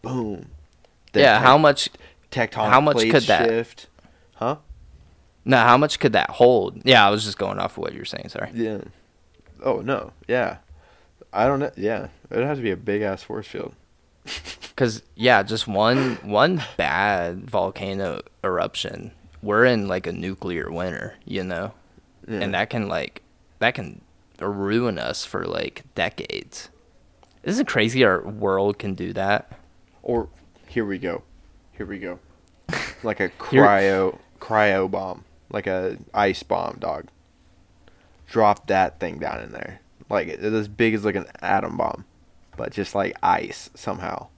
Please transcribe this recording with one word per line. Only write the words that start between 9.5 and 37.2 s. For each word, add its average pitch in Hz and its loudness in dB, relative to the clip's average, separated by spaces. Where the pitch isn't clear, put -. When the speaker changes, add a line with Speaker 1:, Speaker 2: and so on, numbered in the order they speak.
Speaker 1:
Oh, - 0
no. - -6
Yeah. 123 -2
I 104 0
don't 135 2
know. 147 -4
Yeah. 104 -4
It'd 117 -2
have 143 -4
to 131 -8
be 107 0
a 90 -2
big-ass 101 -4
force - -12
field. - -12
<laughs> - -16
Speaker 2:
'Cause, 113 0
yeah, 117 4
just 110 -4
one, 117 2
one 135 2
bad 90 -2
volcano 95 -4
eruption, - -6
we're 104 4
in, 113 2
like, 95 -4
a 85 -6
nuclear 90 -6
winter, 90 -8
you 92 -8
know? 92 -8
Speaker 1:
Yeah. 107 -6
Speaker 2:
And 98 -4
that 92 -2
can, 104 -4
like, 82 -6
that 120 0
can 80 -12
ruin 101 -2
us 60 -6
for, 92 -6
like, - -6
decades. - -6
Isn't 220 -2
it - -10
crazy 120 2
our 92 4
world 101 -2
can 98 -6
do 90 -8
that? 98 -2
Speaker 1:
Or, 117 -2
here 117 -4
we 98 -6
go. 85 -8
Here - -12
we 98 -12
go. 90 -12
Speaker 2:
<laughs> - -6
Speaker 1:
Like 107 -4
a 92 0
Speaker 2:
Here 135 8
Speaker 1:
cryo, 98 4
cryo 98 2
bomb. 95 -8
Like 104 -6
a 92 -4
ice 101 2
bomb, 87 -4
dog. - -6